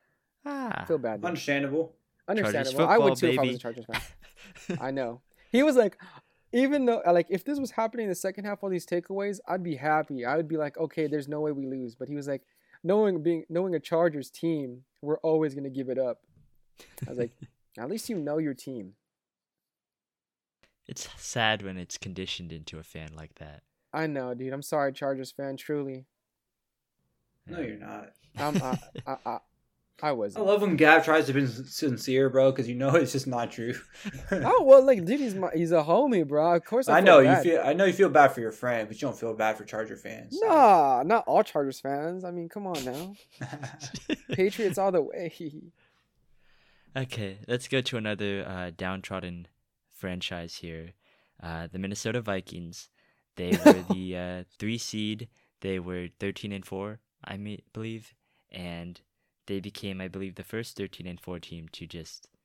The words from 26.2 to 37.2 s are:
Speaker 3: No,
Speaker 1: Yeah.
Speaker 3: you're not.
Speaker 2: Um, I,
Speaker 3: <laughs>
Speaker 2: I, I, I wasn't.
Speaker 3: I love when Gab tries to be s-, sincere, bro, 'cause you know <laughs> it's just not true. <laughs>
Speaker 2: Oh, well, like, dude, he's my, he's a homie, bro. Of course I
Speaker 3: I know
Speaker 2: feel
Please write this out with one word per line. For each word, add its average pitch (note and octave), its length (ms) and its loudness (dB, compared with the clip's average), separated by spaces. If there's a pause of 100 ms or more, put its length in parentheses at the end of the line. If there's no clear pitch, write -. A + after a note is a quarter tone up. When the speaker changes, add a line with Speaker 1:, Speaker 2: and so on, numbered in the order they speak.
Speaker 3:
No, F3 120 -10
Speaker 1:
Yeah. C#3 80 -6
Speaker 3:
you're G#2+ 100 -10
not. G#2 320 -16 (280)
Speaker 2:
Um, D3 240 -2
I, C3 180 -4 (140)
Speaker 3:
<laughs> - 140 -12
Speaker 2:
I, C3+ 100 -6 (120)
I, A#2 100 -6 (640)
I D3+ 120 0
wasn't. A2+ 300 -4
Speaker 3:
I F#3+ 40 2
love G3+ 140 4
when F#3+ 140 2
Gab D#3 280 8
tries D#3 240 4
to C3+ 60 -2
be C#3 100 2
s-, A#2+ 260 -4
sincere, C3 600 0
bro, C3 220 6
'cause C3 160 -4
you A#2+ 80 -6
know C3+ 140 -2
<laughs> D3+ 60 4
it's D3+ 160 4
just C3 160 -4
not A#2+ 240 -4
true. A#2+ 240 -8 (280)
<laughs> C#3 280 -12
Speaker 2:
Oh, G4 320 4
well, C4+ 200 12
like, A#3 220 4
dude, B3+ 140 0
he's A3+ 160 -4
my, F#3+ 180 -2
he's E3 180 0
a D#3+ 120 6
homie, F#3+ 440 4
bro. D#3 280 2
Of E3+ 100 0
course B3 240 0
I D#3 80 6
Speaker 3:
I F3+ 40 8
know F3+ 180 12
Speaker 2:
feel C3 40 12